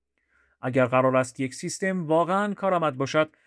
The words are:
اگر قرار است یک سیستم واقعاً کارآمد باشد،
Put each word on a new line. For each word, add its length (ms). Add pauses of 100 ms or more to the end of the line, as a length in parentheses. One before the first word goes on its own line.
(600)
اگر 260
قرار 300
است 240
یک 140
سیستم 520
واقعاً 480
کارآمد 420
باشد، 400 (100)